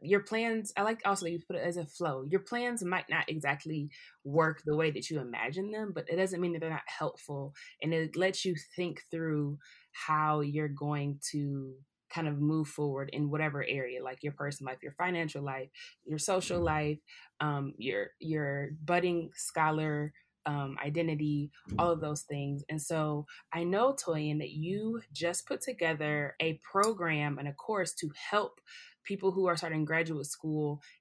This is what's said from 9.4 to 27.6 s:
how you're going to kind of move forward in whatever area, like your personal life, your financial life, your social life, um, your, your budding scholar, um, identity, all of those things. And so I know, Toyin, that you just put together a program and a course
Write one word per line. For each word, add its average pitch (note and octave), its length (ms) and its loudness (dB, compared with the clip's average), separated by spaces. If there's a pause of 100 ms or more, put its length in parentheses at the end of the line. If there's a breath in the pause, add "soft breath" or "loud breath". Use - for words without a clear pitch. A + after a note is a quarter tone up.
how D3+ 480 2
you're D3 280 0
going C#3+ 500 -2 (140)
to C#3 420 -2 (400)
kind D#3+ 140 0
of C#3+ 100 0
move D3+ 300 4
forward C#3 440 -2
in D3 160 0
whatever D3 380 0
area, B2+ 380 -2
like C3 180 -8
your C#3+ 120 -4
personal C#3+ 380 -6
life, C3 120 -12
your C#3+ 80 -10
financial E3+ 500 -2
life, C3+ 260 -6 (360 loud breath)
your D3+ 140 -4
social F3+ 440 0
life, D3+ 360 2 (420 soft breath)
um, C#3+ 380 0
your, G#2 320 0 (100)
your C#3+ 480 -2 (160)
budding F3 500 2
scholar, D#3 800 2 (340)
um, C#3+ 340 -2
identity, D3+ 720 2 (260 soft breath)
all E3+ 140 6
of D#3+ 100 4
those D3+ 220 -2
things. C#3+ 460 -4
And D3+ 120 -2
so D3+ 460 0 (260 soft breath)
I E3+ 120 0
know, G#3+ 280 4
Toyin, D3+ 460 0
that D3+ 120 -4
you G3+ 500 -2 (120)
just E3+ 320 -2
put - 160 -4
together D3+ 800 0
a D#3+ 220 0
program E3 760 2
and C#3+ 100 -4
a C#3+ 40 -4
course F#3 420 -2